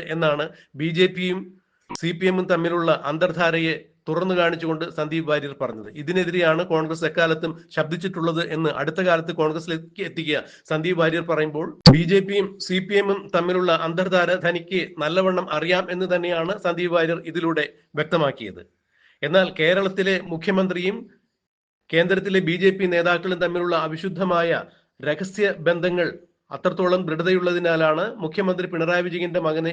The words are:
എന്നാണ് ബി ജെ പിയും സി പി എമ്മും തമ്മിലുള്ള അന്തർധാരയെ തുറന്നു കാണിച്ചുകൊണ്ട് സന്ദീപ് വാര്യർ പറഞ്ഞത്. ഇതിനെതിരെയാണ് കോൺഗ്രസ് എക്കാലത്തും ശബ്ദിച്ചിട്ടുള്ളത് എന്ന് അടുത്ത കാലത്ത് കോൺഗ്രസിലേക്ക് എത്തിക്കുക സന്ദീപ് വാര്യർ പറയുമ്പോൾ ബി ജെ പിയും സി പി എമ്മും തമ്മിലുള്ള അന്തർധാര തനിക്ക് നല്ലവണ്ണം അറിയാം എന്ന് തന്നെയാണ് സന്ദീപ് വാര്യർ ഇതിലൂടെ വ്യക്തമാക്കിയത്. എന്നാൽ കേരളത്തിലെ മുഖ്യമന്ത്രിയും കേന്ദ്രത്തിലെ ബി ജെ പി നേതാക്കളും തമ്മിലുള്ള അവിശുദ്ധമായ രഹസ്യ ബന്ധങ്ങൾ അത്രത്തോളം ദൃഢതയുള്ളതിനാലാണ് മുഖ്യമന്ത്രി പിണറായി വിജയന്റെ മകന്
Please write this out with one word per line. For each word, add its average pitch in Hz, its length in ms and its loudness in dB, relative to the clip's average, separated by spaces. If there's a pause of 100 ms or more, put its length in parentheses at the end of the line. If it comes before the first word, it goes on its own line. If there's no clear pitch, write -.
(100)
എന്നാണ് 156 340 0 (300)
ബി 151 140 -4
ജെ 175 180 4
പിയും 180 320 -4 (520)
സി 165 220 -4
പി 180 140 -2
എമ്മും 185 200 2
തമ്മിലുള്ള 170 440 0 (140)
അന്തർധാരയെ 165 680 0 (300)
തുറന്നു 175 300 -2
കാണിച്ചുകൊണ്ട് 165 560 0
സന്ദീപ് 160 380 -4
വാര്യർ 143 260 -2
പറഞ്ഞത്. 110 400 -8
ഇതിനെതിരെയാണ് 170 680 0
കോൺഗ്രസ് 165 400 -2
എക്കാലത്തും 160 480 0 (180)
ശബ്ദിച്ചിട്ടുള്ളത് 170 800 -2
എന്ന് 156 220 0
അടുത്ത 147 300 -4
കാലത്ത് 170 320 2
കോൺഗ്രസിലേക്ക് 160 680 -4
എത്തിക്കുക 147 360 -4 (300)
സന്ദീപ് 160 300 0
വാര്യർ 165 280 2
പറയുമ്പോൾ 156 400 -2 (240)
ബി 151 140 8
ജെ 190 160 4
പിയും 196 260 0 (140)
സി 185 180 -2
പി 190 200 -2
എമ്മും 196 300 2
തമ്മിലുള്ള 180 440 2 (100)
അന്തർധാര 175 560 0
തനിക്ക് 175 420 -2 (180)
നല്ലവണ്ണം 180 520 0
അറിയാം 170 400 0
എന്ന് 180 180 -4
തന്നെയാണ് 175 500 0
സന്ദീപ് 170 360 -2
വാര്യർ 165 320 2
ഇതിലൂടെ 165 380 -2 (300)
വ്യക്തമാക്കിയത്. 143 680 -2 (600)
എന്നാൽ 170 320 2
കേരളത്തിലെ 190 640 0 (100)
മുഖ്യമന്ത്രിയും 180 720 -2 (920)
കേന്ദ്രത്തിലെ 185 500 2
ബി 165 160 0
ജെ 185 160 4
പി 190 140 -2
നേതാക്കളും 175 540 0
തമ്മിലുള്ള 175 360 0
അവിശുദ്ധമായ 170 760 0 (500)
രഹസ്യ 190 480 -2 (120)
ബന്ധങ്ങൾ 170 480 0 (420)
അത്രത്തോളം 180 520 0
ദൃഢതയുള്ളതിനാലാണ് 170 1040 2 (120)
മുഖ്യമന്ത്രി 180 500 -2
പിണറായി 170 360 0
വിജയന്റെ 175 380 -4
മകന് 160 320 0